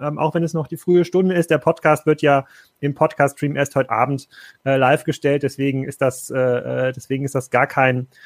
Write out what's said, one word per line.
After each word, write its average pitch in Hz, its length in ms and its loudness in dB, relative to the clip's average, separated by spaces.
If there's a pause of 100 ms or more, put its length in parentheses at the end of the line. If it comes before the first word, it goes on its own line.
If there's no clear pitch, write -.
ähm, 147 160 -6
auch 156 160 -2
wenn 170 80 0
es 165 100 -4
noch 160 140 -4
die 160 100 -12
frühe 175 300 2
Stunde 185 280 0
ist. 170 140 0
Der 156 80 2
Podcast 151 480 0
wird 151 160 0
ja 143 240 4 (360)
im 143 140 -4
Podcast-Stream 143 600 0
erst 139 180 -2
heute 135 140 0
Abend, 127 400 -2 (380)
äh, 135 100 2
live 135 280 4
gestellt. 143 400 -2
Deswegen 135 400 -2
ist 139 180 -10
das, 127 280 -2
äh, 131 80 -4
äh, 127 540 -2
deswegen 135 320 -6
ist 131 100 -6
das 131 140 -6
gar 127 180 2
kein, 127 400 0 (180)